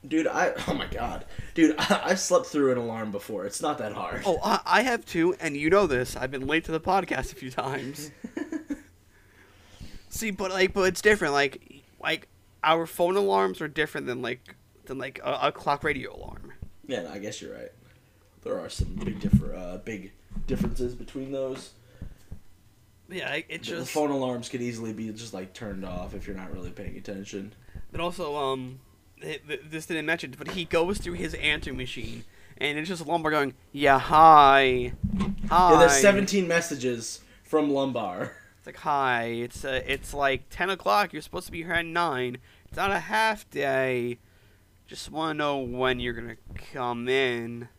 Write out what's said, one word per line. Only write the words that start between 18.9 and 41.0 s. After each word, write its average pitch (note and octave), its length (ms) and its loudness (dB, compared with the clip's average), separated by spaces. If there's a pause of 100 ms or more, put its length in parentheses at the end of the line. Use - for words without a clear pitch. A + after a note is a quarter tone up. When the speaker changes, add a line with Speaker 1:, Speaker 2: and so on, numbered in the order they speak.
Speaker 1:
big - 240 -6
differ-, - 360 2
uh, F2+ 220 -10
big G2 340 -10 (360)
differences B2 480 -2
between C3+ 360 -12
those. C3 400 -8 (1400)
Speaker 2:
Yeah, C#3+ 280 -8
it, E3 120 -6
it D#3+ 120 -10
Speaker 1:
The, - 80 -14
Speaker 2:
just E3+ 140 -6
Speaker 1:
the B2+ 40 -6
phone D3+ 240 0
alarms B2+ 400 -2
could B2 120 -6
easily A2+ 320 -6
be A2 200 -6
just, A2+ 200 -14
like, F#2+ 200 -10
turned G2 320 -10
off F#2 300 -8
if G#2 120 -8
you're G2 80 -8
not F#2+ 160 -10
really F2+ 200 -8
paying G2 260 -10
attention. G2 560 -10 (380)
Speaker 2:
But E3 100 -6
also, E3+ 340 -6
um, C3 440 -4 (420)
th-, D3+ 260 -10
th-, D3 220 -8
this D#3+ 160 -10
didn't D#3 200 -4
mention, D#3+ 320 -2
but - 140 -10
he F3+ 140 -4
goes F3+ 320 2
through F3 160 -6
his F3 220 -6
answering D3+ 420 -2
machine, A#2 460 -8 (340)
and D3 200 -2
it's D#3 120 -4
just E3+ 160 -6
Lumbar D#3 260 0
going, C#3+ 220 2 (180)
"Yeah, C#3+ 280 6
hi. C#3 920 10 (560)
Hi." F3 240 8
Speaker 1:
Yeah, D#3 60 10
there's E3 220 10
seventeen G3 460 6
messages B2+ 760 -2 (220)
from D3+ 280 2
Lumbar. B2 640 -2 (220)
Speaker 2:
It's - 100 -20
like, - 100 -16
"Hi, C3+ 480 2
it's, A#2 400 -6
uh, C3 220 -2
it's, C3+ 260 -4
like, C3+ 360 0
ten F#3 200 -4
o'clock. F#3+ 440 0